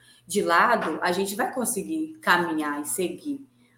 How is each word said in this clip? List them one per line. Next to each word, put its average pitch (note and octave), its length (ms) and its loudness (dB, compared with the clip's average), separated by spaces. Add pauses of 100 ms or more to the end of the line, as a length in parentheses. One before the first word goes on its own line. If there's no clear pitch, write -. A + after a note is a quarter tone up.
(260)
de G3+ 140 -2
lado, F3 640 4
a F3+ 80 2
gente G3 240 -2
vai A3+ 180 -2
conseguir E3 680 -4
caminhar D#3 580 0
e D3 60 -8
seguir. D3 580 -6 (340)